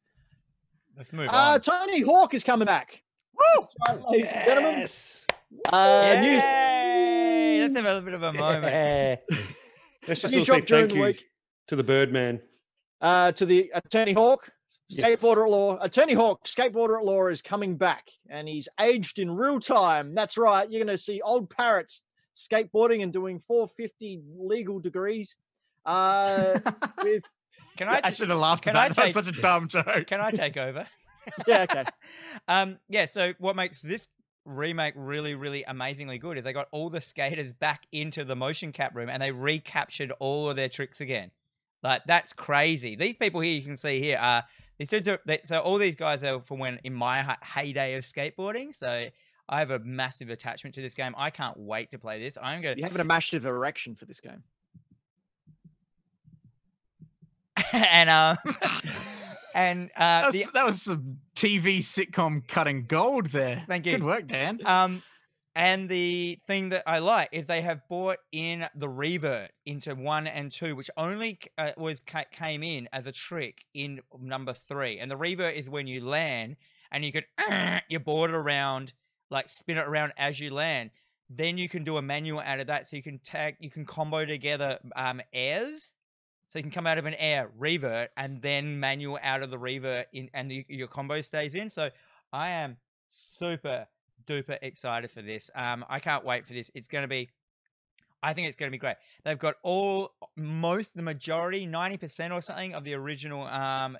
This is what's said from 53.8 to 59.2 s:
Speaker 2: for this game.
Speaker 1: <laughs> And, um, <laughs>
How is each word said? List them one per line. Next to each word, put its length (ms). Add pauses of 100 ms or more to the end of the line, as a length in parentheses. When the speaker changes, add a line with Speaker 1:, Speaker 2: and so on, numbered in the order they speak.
Speaker 2:
for 100
this 160
game. 220 (3250)
Speaker 1:
<laughs> 160
And, 360
um, 340
<laughs> 1120